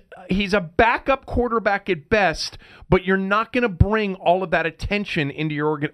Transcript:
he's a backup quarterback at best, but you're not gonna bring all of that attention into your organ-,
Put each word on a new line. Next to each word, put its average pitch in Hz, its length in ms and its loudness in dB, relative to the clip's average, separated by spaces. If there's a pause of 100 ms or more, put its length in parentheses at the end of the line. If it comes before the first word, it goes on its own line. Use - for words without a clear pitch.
(300)
he's 196 240 0
a 208 60 2
backup 240 680 0
quarterback 214 640 -2
at 160 180 -4
best, 190 500 0 (300)
but - 160 4
you're 190 120 2
not 202 360 -2
gonna 240 160 0
bring 202 460 2
all 180 300 2
of 165 80 -8
that 165 140 2
attention 165 680 -4
into 151 240 -4
your 147 100 0
organ-, 147 280 -2